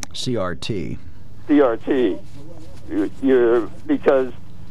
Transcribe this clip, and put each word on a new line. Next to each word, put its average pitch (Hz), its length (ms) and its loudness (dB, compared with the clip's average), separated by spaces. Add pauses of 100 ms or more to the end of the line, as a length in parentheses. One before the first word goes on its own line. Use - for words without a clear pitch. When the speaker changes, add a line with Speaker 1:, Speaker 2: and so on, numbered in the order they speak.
(140)
Speaker 1:
C 123 220 -2
R 90 180 -2
T. 80 440 -4 (480)
Speaker 2:
C 143 140 6
R 120 160 4
T. 123 400 0 (720)
You, 95 220 -2 (120)
you're, 123 380 6 (260)
because 135 460 2 (380)